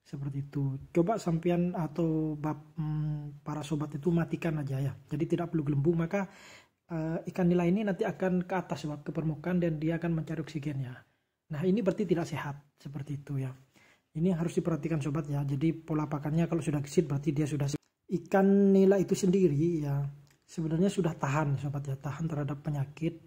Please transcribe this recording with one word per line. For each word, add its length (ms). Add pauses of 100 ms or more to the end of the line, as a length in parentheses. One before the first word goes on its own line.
Seperti 480
itu. 400
Coba 320
sampean 560
atau 640
bab-, 340
hmm, 680
para 160
sobat 400
itu 80
matikan 560
aja 160
ya. 160 (160)
Jadi 240
tidak 160
perlu 80
gelembung, 400
maka, 240 (640)
eh, 400
ikan 240
nila 160
ini 160
nanti 160
akan 480
ke 80
atas, 320
Sobat, 160
ke 80
permukaan, 480
dan 160
dia 240
akan 240
mencari 160
oksigen 480
ya. 80 (560)
Nah, 160
ini 160
berarti 240
tidak 160
sehat 320 (240)
seperti 400
itu 160
ya. 160 (640)
Ini 160
harus 240
diperhatikan, 480
Sobat, 240
ya. 160
Jadi 320
pola 320
pakannya 400
kalau 160
sudah 160
gesit 240
berarti 240
dia 160
sudah 240
se-, 80 (320)
ikan 640
nila 240
itu 160
sendiri 720
ya 160 (480)
sebenarnya 400
sudah 240
tahan, 480
Sobat, 320
ya, 80
tahan 240
terhadap 400
penyakit 640